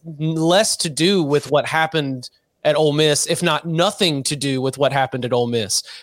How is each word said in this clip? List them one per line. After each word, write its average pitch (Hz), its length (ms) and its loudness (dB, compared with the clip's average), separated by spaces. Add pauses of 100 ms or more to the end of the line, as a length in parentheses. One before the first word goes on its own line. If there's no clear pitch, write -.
(180)
less 160 600 2
to 170 120 -4
do 170 320 2
with 143 300 0
what 143 160 2
happened 151 640 -2 (340)
at 151 120 2
Ole 151 180 2
Miss, 151 340 2
if 165 140 -2
not 160 240 0
nothing 165 580 0
to 151 120 -4
do 135 240 -2
with 131 180 -4
what 139 140 4
happened 131 320 -2
at 120 80 -4
Ole 120 160 2
Miss, 113 360 -2 (200)